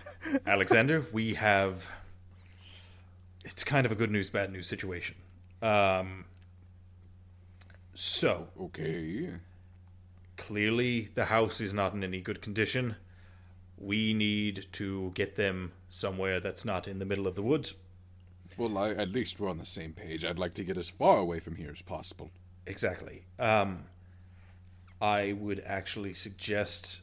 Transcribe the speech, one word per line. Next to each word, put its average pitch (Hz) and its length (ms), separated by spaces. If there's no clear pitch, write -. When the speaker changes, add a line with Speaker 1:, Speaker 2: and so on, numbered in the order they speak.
Speaker 1:
Alexander, 123 680
we 110 220
have, 98 520
it's - 180
kind 135 240
of 110 60
a - 20
good 107 160
news, 101 180
bad 98 240
news 92 140
situation. 92 480
Um, 95 640
so. 92 540
Speaker 2:
Okay. 87 720
Speaker 1:
Clearly, 113 760
the 107 120
house 110 340
is 98 120
not 98 220
in 101 80
any 92 180
good 101 220
condition. 110 540
We 107 360
need 104 580
to 95 420
get 98 220
them 92 360
somewhere 95 520
that's 92 240
not 95 240
in 98 100
the 95 60
middle 98 220
of 92 80
the 98 80
woods. 139 320
Speaker 2:
Well, 113 220
I, 107 120
at 98 220
least 120 260
we're 101 120
on 82 80
the 85 80
same 80 260
page. 80 320
I'd 85 140
like 90 160
to 104 100
get 90 120
as 87 120
far 160 300
away 85 200
from 82 180
here 80 140
as 73 120
possible. - 480
Speaker 1:
Exactly. - 580
Um, 101 460
I 104 380
would 101 280
actually 98 480
suggest, - 880